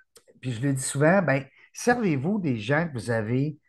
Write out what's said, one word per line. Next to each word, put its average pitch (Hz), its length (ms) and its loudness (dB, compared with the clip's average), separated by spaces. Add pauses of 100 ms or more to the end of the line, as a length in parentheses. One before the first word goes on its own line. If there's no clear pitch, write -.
(400)
puis 127 120 -6
je 113 100 -8
le 143 100 2
dis 131 100 -4
souvent, 156 380 2
ben, 139 240 0 (300)
servez-vous 208 640 0
des 151 200 -2
gens 143 300 0
que 143 60 -10
vous 113 160 -6
avez, 123 480 0 (100)